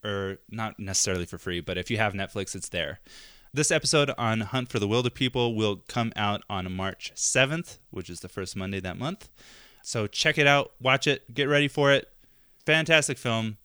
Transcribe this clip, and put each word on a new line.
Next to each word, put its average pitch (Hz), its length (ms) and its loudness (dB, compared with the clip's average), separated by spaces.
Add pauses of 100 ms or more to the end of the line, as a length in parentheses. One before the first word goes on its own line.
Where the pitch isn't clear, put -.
or 98 340 -4 (120)
not 110 300 -8
necessarily 92 460 -2
for 90 140 -12
free, 87 200 -4
but 87 180 -6
if 90 120 -6
you 113 80 -2
have 104 160 0
Netflix, 98 420 -6
it's 92 140 -10
there. 80 300 -4 (520)
This 147 200 0
episode 143 460 2
on 113 240 0
Hunt 123 280 -4
for - 100 -4
the 101 80 0
Wilder 120 220 2
People 120 460 0
will 107 220 0 (100)
come 113 280 -2
out 104 340 -2
on 92 220 -4
March 92 440 -6
seventh, 143 640 0 (100)
which 92 200 -10
is 87 100 -12
the - 100 -14
first - 260 -8
Monday 95 260 -4
that 92 180 -8
month. 156 300 -8 (520)
So 110 260 -4
check - 300 0
it 147 100 6
out, 143 320 4
watch 131 280 2
it, 131 260 -2
get 139 160 0
ready 143 180 4
for 139 240 4
it. - 160 4 (580)
Fantastic 156 520 4
film. 113 480 -2